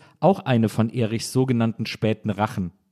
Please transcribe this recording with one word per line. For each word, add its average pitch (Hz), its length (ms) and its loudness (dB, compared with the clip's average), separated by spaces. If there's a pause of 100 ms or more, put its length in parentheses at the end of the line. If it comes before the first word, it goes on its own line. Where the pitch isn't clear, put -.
(200)
auch 190 200 4
eine 117 280 2
von 110 220 0
Erichs 113 420 -4
sogenannten 117 540 0
späten 107 440 -2
Rachen." 98 420 -2 (200)